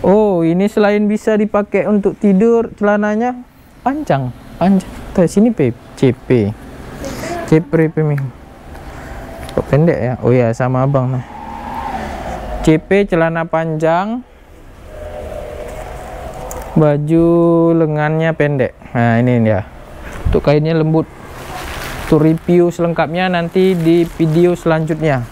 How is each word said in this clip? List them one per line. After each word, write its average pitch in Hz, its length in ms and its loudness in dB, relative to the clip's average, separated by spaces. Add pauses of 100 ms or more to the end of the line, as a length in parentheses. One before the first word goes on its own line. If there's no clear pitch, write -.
Oh, 202 400 4
ini 185 240 2
selain 208 320 2
bisa 214 320 0
dipakai 208 560 0
untuk 202 240 0
tidur, 226 640 2
celananya 214 640 0 (400)
panjang, 175 480 -2 (240)
panjang. 190 320 2 (240)
Tuh, 175 160 2
sini, 220 240 2
P, 131 240 0 (240)
C 131 160 4
P. 113 320 2 (1040)
C 160 80 6
P, 160 320 0
P, - 80 -12
Mi. 151 160 0 (1400)
Kok - 160 -2
pendek 151 320 2
ya? 123 140 -2 (100)
Oh 120 80 4
ya, 120 240 2
sama 127 320 0
abang, 131 240 0
nah. 123 160 -6 (1400)
C 156 160 4
P, 202 240 0
celana 165 400 0
panjang, 165 800 -2 (2500)
baju 151 480 4 (480)
lengannya 156 560 0
pendek. 147 400 0 (240)
Nah, 117 240 2
ini 123 240 2
dia. 104 240 0 (640)
Untuk - 160 0
kainnya 151 240 2
lembut. 160 320 2 (1040)
Untuk 156 160 4
review 175 480 4
selengkapnya 170 560 -2
nanti 185 480 2
di 170 400 2
video 170 400 2
selanjutnya. 156 760 0